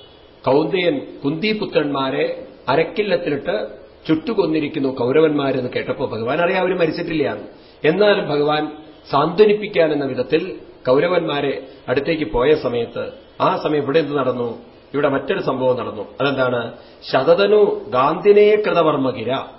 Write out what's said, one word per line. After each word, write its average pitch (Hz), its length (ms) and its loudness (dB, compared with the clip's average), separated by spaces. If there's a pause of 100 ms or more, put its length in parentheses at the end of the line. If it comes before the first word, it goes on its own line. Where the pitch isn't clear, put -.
(460)
കൗന്ദയൻ 156 560 2 (240)
കുന്തിപുത്രന്മാരെ 160 1200 -2 (220)
അരക്കില്ലത്തിലിട്ട് 165 1000 -2 (400)
ചുട്ടുകൊന്നിരിക്കുന്നു 156 840 -2
കൗരവന്മാരെന്ന് 135 840 0
കേട്ടപ്പോ, 123 300 -4
ഭഗവാൻ 113 360 -4
അറിയാം 185 180 0
അവര് 180 200 0
മരിച്ചിട്ടില്ല, 160 580 -2 (480)
എന്നാലും 190 440 2
ഭഗവാൻ 151 420 0 (380)
സാന്ത്വനിപ്പിക്കാനെന്ന 170 960 2
വിധത്തിൽ 143 500 -2 (320)
കൗരവന്മാരെ 147 800 0 (200)
അടുത്തേക്ക് 147 440 -2
പോയ 135 240 2
സമയത്ത്, 117 560 -4 (300)
ആ 156 160 2
സമയം 151 260 -2
ഇവിടെ 143 160 2
എന്ത് 143 180 -2
നടന്നു? 123 400 -2 (360)
ഇവിടെ 143 160 2
മറ്റൊരു 139 320 -2
സംഭവം 127 360 0
നടന്നു. 104 300 -8 (140)
അതെന്താണ്? 127 500 -2 (400)
ശതതനു 185 800 4
ഗാന്ധിനേ 202 680 4
കൃതവർമ്മഗിര. 143 840 0 (200)